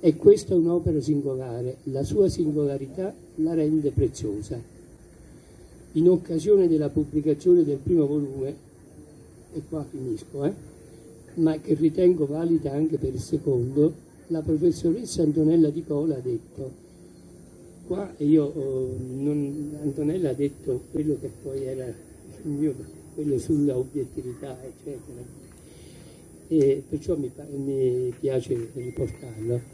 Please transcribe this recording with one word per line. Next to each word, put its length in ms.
È 160
questa 380
un'opera 460
singolare, 840
la 180
sua 260
singolarità 840
la 180
rende 360
preziosa. 720
In 160
occasione 600
della 200
pubblicazione 760
del 140
primo 280
volume, 600
e 160
qua 200
finisco, 560
eh, 80
ma 240
che 160
ritengo 520
valida 460
anche 240
per 180
il 60
secondo, 880
la 120
professoressa 800
Antonella 480
Di 140
Cola 320
ha 40
detto, 680
qua 180
io, 260
oh, 520
non, 640
Antonella 480
ha 40
detto 460
quello 280
che 80
poi 220
era 220
il 640
mio, 240
quello 220
sulla 400
obiettività, 880
eccetera. 600
E 420
perciò 280
mi 180
pa-, 180
mi 680
piace 540
riportarlo. 880